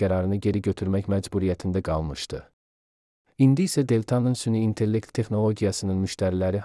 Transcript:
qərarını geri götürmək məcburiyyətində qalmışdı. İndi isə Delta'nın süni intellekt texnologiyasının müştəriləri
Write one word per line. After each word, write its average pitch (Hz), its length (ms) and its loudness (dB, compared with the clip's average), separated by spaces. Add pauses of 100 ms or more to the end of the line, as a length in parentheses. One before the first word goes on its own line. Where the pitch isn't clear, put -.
qərarını 95 420 0
geri 101 160 2
götürmək 95 480 -2
məcburiyyətində 95 800 -2
qalmışdı. 78 540 -4 (960)
İndi 139 300 4
isə 143 180 0
Delta'nın 123 480 2
süni 113 320 0
intellekt 107 460 0
texnologiyasının 104 920 0
müştəriləri 92 600 0